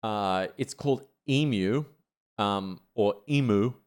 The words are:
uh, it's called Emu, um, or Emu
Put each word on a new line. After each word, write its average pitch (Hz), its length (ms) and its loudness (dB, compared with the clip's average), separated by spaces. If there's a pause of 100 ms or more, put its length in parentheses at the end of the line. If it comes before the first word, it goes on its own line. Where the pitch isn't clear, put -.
uh, 98 440 0 (100)
it's 131 160 -6
called 135 300 -2 (240)
Emu, 135 580 2 (520)
um, 98 420 -4 (140)
or 104 220 2 (140)
Emu 123 440 2 (120)